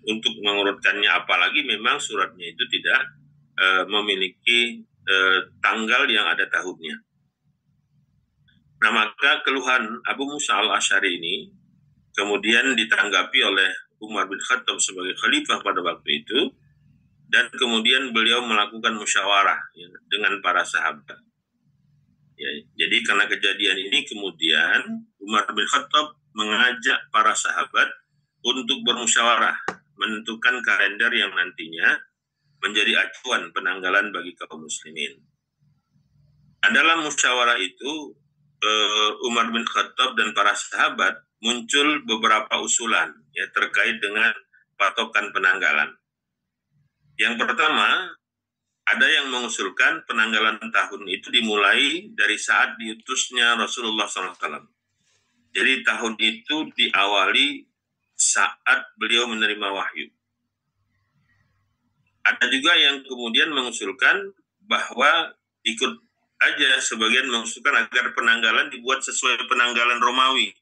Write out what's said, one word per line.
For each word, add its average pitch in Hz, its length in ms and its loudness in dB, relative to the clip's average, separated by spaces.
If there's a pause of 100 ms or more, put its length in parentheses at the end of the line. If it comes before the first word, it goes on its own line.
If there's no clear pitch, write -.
untuk 110 380 -2
mengurutkannya, 101 680 2
apalagi 90 560 2
memang 120 320 -2
suratnya 92 540 -6
itu 82 180 -6
tidak, 90 400 0 (480)
eh, 92 320 2
memiliki, 104 960 0
eh, 95 540 2 (260)
tanggal 110 460 2
yang 104 180 2
ada 92 220 0
tahunnya. 80 460 -6 (1800)
Nah, 107 160 2
maka 117 560 2
keluhan 127 560 -2
Abu 139 240 -6
Musa 143 320 -2
al-Asy'ari 98 560 0
ini 90 320 -6 (640)
kemudian 107 640 0
ditanggapi 104 640 0
oleh 95 320 2 (320)
Umar 101 240 -4
bin 98 80 -8
Khattab - 400 -2
sebagai 92 400 -4
khalifah 120 480 0
pada 92 160 -2
waktu 82 400 -4
itu, 143 320 -2 (800)
dan 117 240 2
kemudian 120 560 2
beliau 117 320 2
melakukan 110 480 0
musyawarah, 98 800 0
ya, 87 160 -20 (240)
dengan 101 320 0
para 87 240 0
sahabat. 78 480 -6 (1200)
Ya, 69 140 -8 (260)
jadi 104 320 0
karena 101 160 4
kejadian 98 640 -2
ini 143 160 -2
kemudian 90 1120 -2
Umar 104 400 -2
bin 104 80 0
Khattab 147 560 -2 (160)
mengajak 120 720 0
para 107 240 4
sahabat - 560 0 (560)
untuk 123 400 -2
bermusyawarah, 117 720 2 (400)
menentukan 110 640 -2
kalender 104 560 0
yang 101 160 0
nantinya 90 640 -2 (640)
menjadi 104 480 0
acuan 101 420 -4
penanggalan 95 600 0
bagi 87 240 -10
kaum 78 260 -16
muslimin. 76 540 -10 (1400)
Nah, - 100 4
dalam 160 320 4
musyawarah 123 560 2
itu, 131 560 -8 (480)
eh, 107 480 2 (160)
Umar 117 240 0
bin 113 160 -2
Khattab 113 500 -2
dan 107 160 0
para 104 240 4
sahabat 107 680 -2 (160)
muncul 123 640 0
beberapa 110 560 2
usulan, 104 500 0 (220)
ya, 95 180 -6
terkait 110 480 0
dengan 107 320 0 (480)
patokan - 540 0
penanggalan. 90 580 2 (1300)
Yang 113 240 0
pertama, 151 720 0 (720)
ada 113 240 4
yang 143 180 2
mengusulkan 123 800 -2
penanggalan 110 540 0 (100)
tahun 98 300 -2 (100)
itu - 220 -8
dimulai 120 800 2
dari 104 260 0
saat 117 400 0
diutusnya 120 800 -2
Rasulullah 110 500 -4
sallallahu 92 240 -6
alaihi - 140 -14
wasallam. 76 200 -10 (840)
Jadi 113 220 2 (120)
tahun 113 380 0
itu 113 340 -2 (160)
diawali 104 960 2 (480)
saat - 800 0
beliau 117 320 0
menerima 107 480 -2
wahyu. 78 320 -8 (2250)
Ada - 240 2
juga 135 320 2
yang 139 240 2
kemudian 127 480 -2
mengusulkan 131 800 0 (320)
bahwa 120 720 0 (320)
ikut 117 240 -2 (440)
aja, 143 440 2
sebagian 120 520 0
mengusulkan 120 440 -2
agar 123 360 0
penanggalan 117 560 2
dibuat 131 360 -4
sesuai 123 440 -2
penanggalan 120 520 2
Romawi 127 600 2